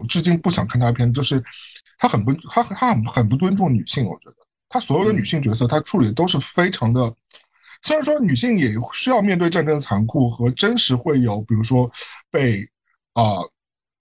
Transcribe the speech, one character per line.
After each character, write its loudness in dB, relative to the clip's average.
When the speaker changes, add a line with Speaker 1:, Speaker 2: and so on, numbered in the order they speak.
Speaker 1:
我 -6
至 0
今 2
不 -2
想 0
看 -4
他 2
的 2
片 0
子， 2
就 -2
是 0
他 0
很 0
不， 0
他， 2
他 -2
很， 0
很 0
不 2
尊 0
重 2
女 0
性， -2
我 -8
觉 -20
得。 -20
他 -6
所 0
有 0
的 2
女 0
性 -2
角 0
色， 0
Speaker 2:
嗯。 -
Speaker 1:
他 0
处 0
理 2
都 0
是 0
非 0
常 0
的， 0
虽 0
然 0
说 0
女 2
性 2
也 0
需 -4
要 2
面 2
对 2
战 0
争 0
残 0
酷 2
和 0
真 0
实 2
会 0
有， 0
比 -2
如 2
说 2
被， 0
啊， 2